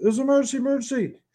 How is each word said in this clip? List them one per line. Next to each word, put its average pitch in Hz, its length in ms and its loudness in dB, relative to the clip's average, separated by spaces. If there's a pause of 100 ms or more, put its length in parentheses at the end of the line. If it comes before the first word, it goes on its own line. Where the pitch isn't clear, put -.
"There's 214 160 2
an 262 80 -2
emergency, 277 320 2
emergency!" 254 640 -2 (120)